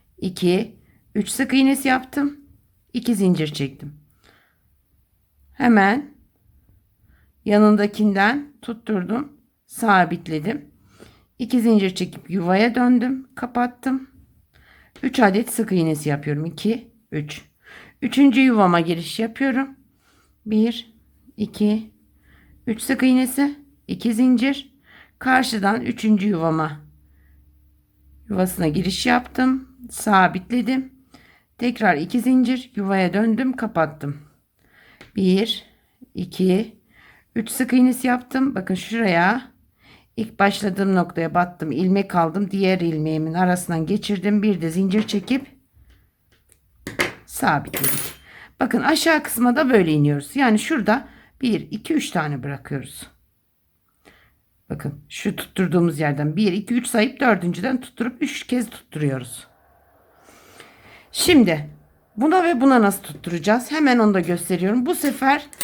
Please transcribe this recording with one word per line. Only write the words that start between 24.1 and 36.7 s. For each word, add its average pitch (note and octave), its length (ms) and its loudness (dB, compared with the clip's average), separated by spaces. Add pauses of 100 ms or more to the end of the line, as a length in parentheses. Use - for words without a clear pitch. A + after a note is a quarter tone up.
zincir. B3+ 600 2 (440)
Karşıdan A#3 640 0
üçüncü G#3+ 460 0
yuvama, D#3+ 540 0 (1500)
yuvasına F#3 380 0
giriş F3+ 380 -2
yaptım, B3+ 720 0 (140)
sabitledim. G#3+ 1040 0 (640)
Tekrar A3 380 0
iki F3+ 240 -2
zincir, B3 560 2
yuvaya F#3+ 380 0
döndüm, A3+ 400 0
kapattım. D#3 640 -4 (1000)
Bir, G3 500 0 (480)
iki, F#3 680 -2 (540)